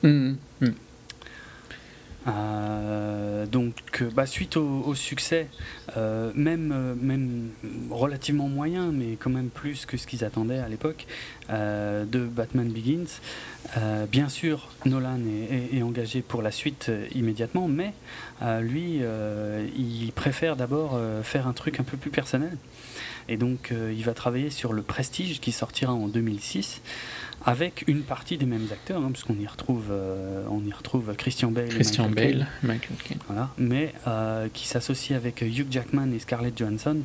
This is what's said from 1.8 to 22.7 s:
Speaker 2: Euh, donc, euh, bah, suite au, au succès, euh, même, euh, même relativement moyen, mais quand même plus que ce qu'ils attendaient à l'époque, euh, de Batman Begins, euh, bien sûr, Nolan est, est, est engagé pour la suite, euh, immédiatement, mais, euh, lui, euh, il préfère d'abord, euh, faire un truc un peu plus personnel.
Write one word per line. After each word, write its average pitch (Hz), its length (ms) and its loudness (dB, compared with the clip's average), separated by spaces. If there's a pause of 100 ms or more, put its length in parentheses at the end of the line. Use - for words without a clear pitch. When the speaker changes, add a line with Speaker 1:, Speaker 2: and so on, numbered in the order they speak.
Speaker 2:
Euh, 104 1160 -2
donc, 120 280 2 (260)
euh, 123 140 2
bah, 135 120 4
suite - 300 -2
au, 139 300 2
au 147 80 0
succès, 143 540 0 (480)
euh, 110 400 0
même, 156 360 4
euh, 127 280 0
même 127 480 0 (420)
relativement 139 580 2
moyen, 160 440 0
mais 117 260 0
quand 131 120 0
même 127 180 2
plus 143 380 -6
que - 100 -4
ce - 100 -4
qu'ils 117 180 -2
attendaient 113 360 0
à 120 80 -2
l'époque, 156 380 -4 (440)
euh, 104 540 0
de 117 200 2
Batman 117 440 0
Begins, 127 500 0 (580)
euh, 107 300 2
bien 131 220 4
sûr, 156 400 -2 (180)
Nolan 127 400 2
est, 117 480 0
est, 135 40 4
est 120 40 4
engagé 120 400 0
pour 117 200 -2
la 104 100 2
suite, - 380 -4
euh, 104 240 0
immédiatement, 117 520 2
mais, 170 260 2 (500)
euh, 113 180 2
lui, 151 400 0
euh, 107 680 -2 (100)
il 117 360 -2
préfère 147 420 0
d'abord, 135 400 0
euh, 110 300 0
faire 131 240 2
un 127 40 2
truc - 280 -2
un 131 40 2
peu 135 120 -6
plus 139 140 -4
personnel. 147 460 0 (720)